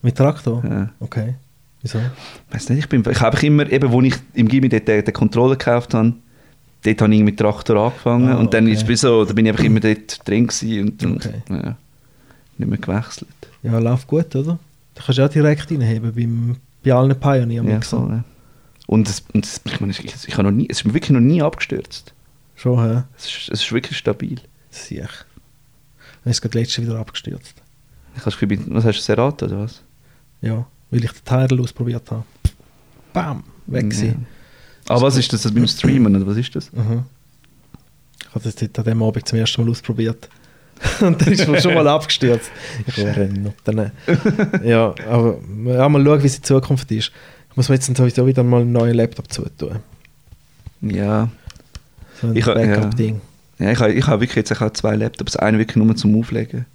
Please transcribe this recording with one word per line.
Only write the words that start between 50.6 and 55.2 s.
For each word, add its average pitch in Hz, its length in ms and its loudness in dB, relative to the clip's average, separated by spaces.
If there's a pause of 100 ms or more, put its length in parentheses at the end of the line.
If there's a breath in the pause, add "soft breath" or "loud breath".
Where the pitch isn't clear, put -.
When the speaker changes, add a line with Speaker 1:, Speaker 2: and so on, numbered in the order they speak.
Speaker 2:
Ja. 104 480 -2 (880 loud breath)
Speaker 1:
So 117 80 -2
ein 113 80 0
Speaker 2:
Ich 113 100 2
ha-, 113 120 2
ja. 110 180 2
Speaker 1:
Backup-Ding. 110 440 -2 (380)
Speaker 2:
Ja, 101 140 0
ich 120 80 0
ha-, 113 80 4
ich 120 180 2
habe 117 140 2
wirklich 123 160 -2 (120)
jetzt 107 140 -2
auch 107 120 -2
zwei 107 220 -2
Laptops. - 400 -4